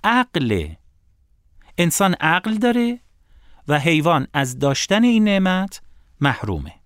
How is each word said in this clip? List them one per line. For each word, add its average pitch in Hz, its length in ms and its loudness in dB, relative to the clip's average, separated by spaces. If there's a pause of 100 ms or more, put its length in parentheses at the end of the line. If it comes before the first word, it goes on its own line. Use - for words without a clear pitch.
عقله. 123 720 -2 (1000)
انسان 175 360 0
عقل 180 400 0
داره 240 460 -2 (680)
و 147 100 2
حیوان 151 540 2
از 131 260 -4
داشتن 143 460 0
این 226 200 4
نعمت 190 580 0 (380)
محرومه. 101 540 -4 (120)